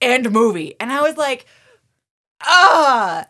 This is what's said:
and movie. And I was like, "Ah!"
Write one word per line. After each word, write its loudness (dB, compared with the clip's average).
and 0
movie. -2
And -8
I -4
was -2
like, -4
"Ah!" 2